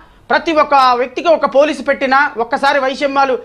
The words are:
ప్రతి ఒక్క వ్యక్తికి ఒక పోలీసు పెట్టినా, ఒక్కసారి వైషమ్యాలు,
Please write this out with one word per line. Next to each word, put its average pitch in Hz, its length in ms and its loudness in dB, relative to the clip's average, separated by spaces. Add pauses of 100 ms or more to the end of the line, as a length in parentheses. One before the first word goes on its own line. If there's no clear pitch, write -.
(300)
ప్రతి 294 220 0
ఒక్క 294 220 0
వ్యక్తికి 254 540 0
ఒక 285 260 0
పోలీసు 277 280 2
పెట్టినా, 277 540 0
ఒక్కసారి 269 420 -2
వైషమ్యాలు, 269 680 -2